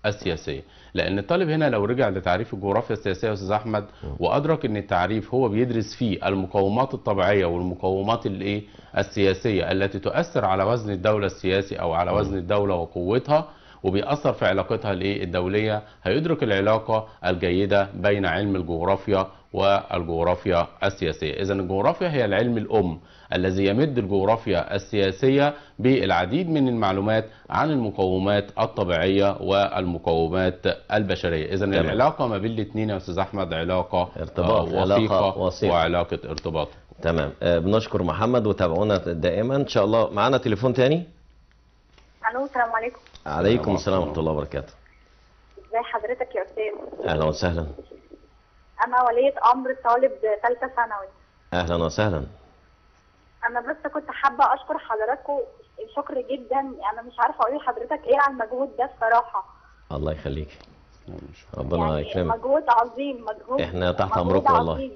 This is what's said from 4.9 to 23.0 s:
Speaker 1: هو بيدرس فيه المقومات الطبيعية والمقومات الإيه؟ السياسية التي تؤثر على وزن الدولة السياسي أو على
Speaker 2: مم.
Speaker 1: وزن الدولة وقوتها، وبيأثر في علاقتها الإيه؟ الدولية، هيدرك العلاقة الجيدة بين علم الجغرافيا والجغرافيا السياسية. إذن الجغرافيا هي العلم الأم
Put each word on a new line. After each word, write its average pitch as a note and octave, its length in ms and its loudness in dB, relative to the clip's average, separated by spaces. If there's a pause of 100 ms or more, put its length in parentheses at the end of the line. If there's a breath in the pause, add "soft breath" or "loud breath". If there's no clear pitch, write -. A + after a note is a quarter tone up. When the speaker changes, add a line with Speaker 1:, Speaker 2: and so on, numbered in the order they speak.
Speaker 1:
هو B2+ 140 2
بيدرس A2+ 500 0
فيه G#2 300 -2
المقومات G2 680 0
الطبيعية G2 520 2
والمقومات F#2+ 800 -2
الإيه؟ G2+ 360 -2 (360 loud breath)
السياسية F#2+ 760 0
التي F#2+ 260 -2
تؤثر C3 460 -2
على F#2+ 200 2
وزن G#2+ 280 0
الدولة G2+ 340 2
السياسي F#2+ 500 0
أو F2 160 -2
على F2 200 0
Speaker 2:
مم. G2 60 2
Speaker 1:
وزن G2 180 0
الدولة G2 380 0
وقوتها، A#2 760 0 (340 loud breath)
وبيأثر A#2+ 500 0
في G#2 140 -2
علاقتها G2 460 0
الإيه؟ G2 320 -2
الدولية، G2 580 -2 (220 loud breath)
هيدرك D#3+ 380 0
العلاقة G#2+ 640 2 (180 loud breath)
الجيدة F#2+ 680 2
بين G2+ 320 0
علم G2 300 0
الجغرافيا F#2 720 0 (260 loud breath)
والجغرافيا F2+ 1120 0 (180)
السياسية. D#2+ 580 -2
إذن G2 180 0
الجغرافيا G#2 480 0
هي C#3+ 160 0
العلم A2+ 340 2
الأم G2 420 0 (320 loud breath)